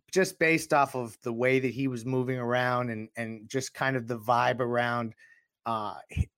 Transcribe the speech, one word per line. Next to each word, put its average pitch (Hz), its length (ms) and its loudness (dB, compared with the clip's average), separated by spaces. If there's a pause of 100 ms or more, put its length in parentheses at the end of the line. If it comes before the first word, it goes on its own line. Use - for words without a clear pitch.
(120)
just 185 280 0
based 160 340 2
off 139 220 4
of 120 260 -6
the 120 120 -4
way 127 260 4
that 127 120 0
he 135 160 -2
was 120 180 -6
moving 127 340 -2
around 123 500 0
and, 110 260 -8
and 113 320 -8
just 131 260 -4
kind 135 220 0
of 120 120 -4
the 120 100 -4
vibe 120 420 2
around, 120 540 0 (540)
uh, 107 280 -4 (140)
h-, - 280 -2